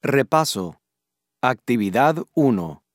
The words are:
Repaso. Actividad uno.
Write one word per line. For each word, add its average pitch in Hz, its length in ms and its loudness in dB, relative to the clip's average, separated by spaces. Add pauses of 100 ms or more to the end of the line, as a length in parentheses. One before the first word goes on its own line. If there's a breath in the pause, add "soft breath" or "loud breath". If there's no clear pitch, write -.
Repaso. 135 720 -2 (640)
Actividad 123 720 0 (160)
uno. 98 480 0 (120)